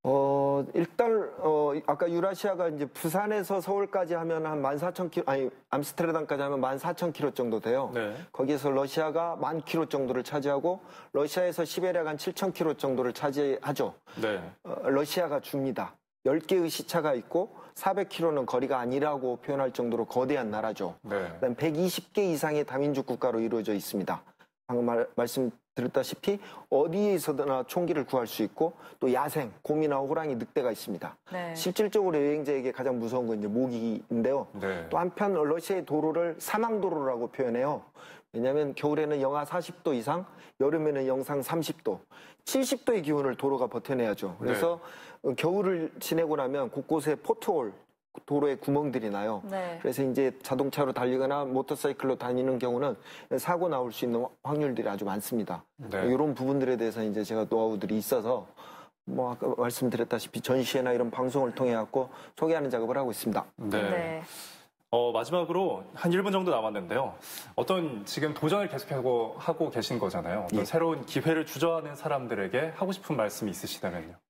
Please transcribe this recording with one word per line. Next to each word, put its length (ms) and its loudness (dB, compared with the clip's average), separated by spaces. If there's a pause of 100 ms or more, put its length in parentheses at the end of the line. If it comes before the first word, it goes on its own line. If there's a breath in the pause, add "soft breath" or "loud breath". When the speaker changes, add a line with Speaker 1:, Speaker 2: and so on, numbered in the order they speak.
Speaker 1:
어, 560 4 (100)
일단, 640 2
어, 340 4 (160)
아까 200 2
유라시아가 600 0
이제 180 -2
부산에서 720 0
서울까지 540 0
하면 320 0
한 160 -2
만 160 0
사천 320 -2
킬로, 160 0
아니, 240 2 (200)
암스테르담까지 720 0
하면 180 0
만 180 0
사천 340 -2
킬로 200 -2
정도 260 0
돼요. 340 0
Speaker 2:
네. 220 -2 (160)
Speaker 1:
거기에서 400 0
러시아가 640 0
만 280 -2
킬로 240 0
정도를 360 0
차지하고, 560 0 (340 loud breath)
러시아에서 520 2
시베리아가 460 0
한 80 -4
칠천 340 -2
킬로 220 0
정도를 400 0
차지하죠. 800 0 (280 loud breath)
Speaker 2:
네. 180 0 (220)
Speaker 1:
어, 220 -6
러시아가 560 2
줍니다. 560 -2 (280)
열 140 6
개의 300 2
시차가 460 0
있고 420 -2 (180 loud breath)
사백 340 0
킬로는 380 2
거리가 320 2
아니라고 600 0
표현할 340 0
정도로 320 0
거대한 480 0
나라죠. 500 -2
Speaker 2:
네. 300 -4
Speaker 1:
그다음 240 0
백이십 560 0
개 180 2
이상의 340 2
다민족 420 0
국가로 340 0
이루어져 340 0
있습니다. 480 -4 (460 loud breath)
방금 160 0
말, 300 2
말씀드렸다시피 1300 -2 (300 loud breath)
어디에서나 960 2
총기를 360 0
구할 220 0
수 160 -2
있고, 300 0 (260 loud breath)
또 140 2
야생, 400 0 (100)
곰이나 360 2
호랑이, 360 -2
늑대가 380 0
있습니다. 440 -8 (140)
Speaker 3:
네. 240 -6
Speaker 1:
실질적으로 640 2
여행자에게 540 2
가장 260 0
무서운 300 0
건 100 0
이제 80 -2
모기인데요. 1080 0
Speaker 2:
네. 360 -4
Speaker 1:
또 80 2
한편 360 0
러시아의 520 0
도로를 540 0
사망도로라고 880 0
표현해요. 540 0 (500 loud breath)
왜냐하면 420 0
겨울에는 460 0
영하 240 0
사십 400 -6
도 100 2
이상, 320 -2 (320 loud breath)
여름에는 480 2
영상 360 0
삼십 420 -4
도, 160 -2 (440 loud breath)
칠십 400 0
도의 180 2
기온을 340 2
도로가 320 2
버텨내야죠. 720 -2
그래서 400 2 (420 loud breath)
Speaker 2:
네. 140 0
Speaker 1:
겨울을 640 0
지내고 340 2
나면 360 0
곳곳에 440 0
포트홀, 580 0 (520)
도로에 300 2
구멍들이 560 0
나요. 340 -2
Speaker 3:
네. 380 -6
Speaker 1:
그래서 200 0
이제 300 2 (100)
자동차로 520 0
달리거나 500 0
모터사이클로 720 0
다니는 420 0
경우는 380 0 (400 loud breath)
사고 320 0
나올 240 -2
수 140 -2
있는 200 0 (160)
확률들이 460 0
아주 160 -2
많습니다. 600 -2 (120)
Speaker 2:
네. 300 -2
Speaker 1:
이런 280 4
부분들에 440 2
대해서 240 0
이제 200 0
제가 280 0
노하우들이 480 2
있어서, 480 0 (580 loud breath)
뭐, 280 -2
아까 260 -2
말씀드렸다시피 840 0
전시회나 520 2
이런 180 2
방송을 440 0
통해 200 2
갖고 340 0 (280 loud breath)
소개하는 340 2
작업을 260 0
하고 140 0
있습니다. 340 0 (120)
Speaker 2:
네. 260 0
Speaker 3:
네. 400 -2 (680 loud breath)
Speaker 2:
어, 220 4
마지막으로 800 0
한 180 0
일 120 4
분 100 2
정도 180 2
남았는데요. 680 0 (380 loud breath)
어떤 520 0
지금 260 -2
도전을 360 2
계속하고, 680 0
하고 320 0
계신 300 -2
거잖아요. 480 -2
어떤 140 0
Speaker 1:
예. 40 0
Speaker 2:
새로운 400 0
기회를 400 0
주저하는 520 -2
사람들에게 800 -2
하고 160 0
싶은 220 -4
말씀이 360 0
있으시다면요. 640 -6 (160)